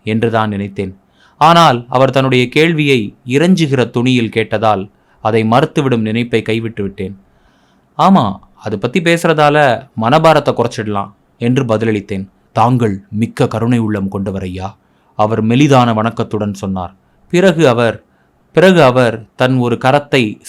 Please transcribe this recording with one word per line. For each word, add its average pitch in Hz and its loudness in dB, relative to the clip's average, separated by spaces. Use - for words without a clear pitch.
என்று 113 -2
தான் 110 -2
நினைத்தேன். 98 -8
ஆனால் 151 4
அவர் 131 2
தன்னுடைய 131 0
கேள்வியை 147 0
இறைஞ்சுகிற 143 2
துணியில் 120 0
கேட்டதால் 104 -2
அதை 110 0
மறுத்துவிடும் 127 0
நினைப்பை 113 -4
கைவிட்டு 113 -6
விட்டேன். 98 -10
"ஆமா, 151 2
அது 107 -8
பத்தி 131 -4
பேசுறதால 151 0
மனபாரத்தை 147 2
குறைச்சிடலாம்" 107 -4
என்று 127 0
பதிலளித்தேன். 107 -2
"தாங்கள் 113 0
மிக்க 113 -2
கருணை 117 -2
உள்ளம் 104 -4
கொண்டவர் 98 -8
ஐயா," 92 -10
அவர் 107 0
மெலிதான 123 2
வணக்கத்துடன் 107 -4
சொன்னார். 95 -8
பிறகு 170 2
அவர், 113 0
பிறகு 175 6
அவர் 120 2
தன் 127 0
ஒரு 117 -2
கரத்தை 131 0